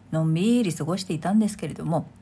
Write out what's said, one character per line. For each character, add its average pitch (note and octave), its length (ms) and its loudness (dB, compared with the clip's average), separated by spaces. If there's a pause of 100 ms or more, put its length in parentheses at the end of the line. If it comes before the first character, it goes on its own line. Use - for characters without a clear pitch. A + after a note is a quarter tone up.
(120)
の D#3+ 140 2
ん D#3+ 80 2
び A3+ 300 4
り E3+ 100 0
過 D#3 100 -6
ご E3 140 -2
し G#3+ 60 -6
て - 100 -6
い D3+ 60 -4
た F3 120 -2
ん G#3+ 60 4
で G#3+ 100 4
す G3+ 80 -4
け D#3+ 120 -8
れ D3 80 -8
ど D#3+ 100 -10
も、 D#3 220 -2 (140)